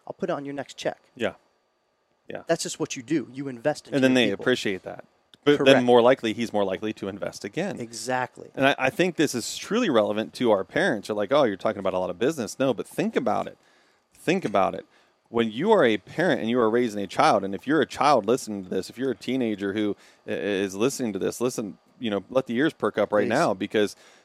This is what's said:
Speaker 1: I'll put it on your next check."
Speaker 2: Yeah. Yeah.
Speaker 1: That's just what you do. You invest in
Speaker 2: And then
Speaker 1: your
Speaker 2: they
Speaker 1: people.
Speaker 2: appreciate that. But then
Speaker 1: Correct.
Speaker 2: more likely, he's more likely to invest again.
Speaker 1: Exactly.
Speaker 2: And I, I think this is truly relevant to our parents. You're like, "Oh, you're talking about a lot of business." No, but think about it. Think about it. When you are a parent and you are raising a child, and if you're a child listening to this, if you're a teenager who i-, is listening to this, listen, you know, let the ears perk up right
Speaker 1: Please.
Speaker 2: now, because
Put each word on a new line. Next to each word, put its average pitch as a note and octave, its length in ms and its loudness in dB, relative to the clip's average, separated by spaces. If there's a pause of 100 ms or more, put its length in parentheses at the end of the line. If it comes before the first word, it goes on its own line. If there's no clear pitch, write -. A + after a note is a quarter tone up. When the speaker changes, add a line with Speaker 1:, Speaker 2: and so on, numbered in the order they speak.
Speaker 1:
I'll - 60 -12
put F#3 160 -6
it - 40 -4
on C#3+ 120 -6
your C#3 80 -10
next C#3 240 -12
check." - 200 -6 (200)
Speaker 2:
Yeah. G#2+ 160 -2 (960)
Yeah. - 180 -12
Speaker 1:
That's E3 160 0
just - 160 -8
what - 160 -6
you C3+ 80 -12
do. B2 300 -2
You C#3 160 -10
invest B2+ 400 -4
in - 60 -6
Speaker 2:
And C#3 80 4
then C3 80 6
Speaker 1:
your B2+ 100 6
Speaker 2:
they A2 100 4
Speaker 1:
people. G2 120 -6
Speaker 2:
appreciate A2+ 400 0
that. F#2 200 -14 (400)
But D3 140 6
then C#3+ 80 0
Speaker 1:
Correct. C3 180 8
Speaker 2:
more B2 180 8
likely, A#2+ 300 4
he's G#2 220 -4
more G#2 100 2
likely G2 300 -4
to G2 160 -6
invest F#2 340 -8
again. C#3 380 -6
Speaker 1:
Exactly. A#2+ 760 -6
Speaker 2:
And C3+ 120 2
I, C#3 120 4
I C3 100 0
think F3 280 0
this D3 180 0
is - 220 -6
truly A3 320 -2
relevant G#2+ 460 0
to A#2+ 160 2
our F#2+ 120 4
parents. D3 460 -2
You're G#2+ 80 -4
like, G#2 160 -2
"Oh, D3 100 4
you're G2+ 140 0
talking G#2 220 -4
about F#2+ 140 -2
a F#2 60 -2
lot F2+ 100 -2
of F2 80 -8
business." A#2+ 400 -4
No, C3 160 2
but F2+ 140 -6
think G3+ 300 -4
about G#2 300 -2
it. - 100 -16 (560)
Think F3 320 -2
about F#2+ 300 2
it. - 100 -10 (440)
When A2+ 220 0
you D3+ 200 0
are G3 120 6
a A2 140 4
parent D3+ 440 -2
and G#2+ 80 -2
you B2 100 0
are A2 100 4
raising A2 320 0
a G2 60 -6
child, C3+ 360 2
and G2 120 -6
if - 100 -14
you're D3 160 2
a A#2 60 0
child C3 400 2
listening G#2+ 380 -2
to F#2 40 -16
this, F#2+ 220 -4
if - 80 -16
you're C3 100 -2
a A#2 60 -4
teenager A2 580 -4
who G#2 220 -2 (320)
i-, G#2 40 -8
is F#2+ 440 -2
listening A#2 380 -2
to G2 40 -6
this, F#2+ 240 -4
listen, A#2 380 -4 (180)
you A2 140 -6
know, G2 180 -2
let B2+ 160 0
the A#2 100 -6
ears C#3 160 0
perk - 280 -2
up G2+ 120 0
right G#2 140 2
Speaker 1:
Please. B2 40 -2
Speaker 2:
now, C3 260 2
because G#2 400 -2 (300)